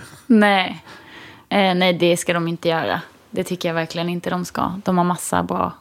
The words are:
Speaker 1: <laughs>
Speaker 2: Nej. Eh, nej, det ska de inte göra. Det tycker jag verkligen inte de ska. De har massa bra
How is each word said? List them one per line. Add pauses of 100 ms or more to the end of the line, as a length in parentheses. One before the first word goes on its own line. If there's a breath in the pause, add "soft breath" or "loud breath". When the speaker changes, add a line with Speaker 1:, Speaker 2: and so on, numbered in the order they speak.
(120)
Speaker 1:
<laughs>
Speaker 2:
Nej. (680 loud breath)
Eh,
nej,
det
ska
de
inte
göra. (300)
Det
tycker
jag
verkligen
inte
de
ska. (140)
De
har
massa
bra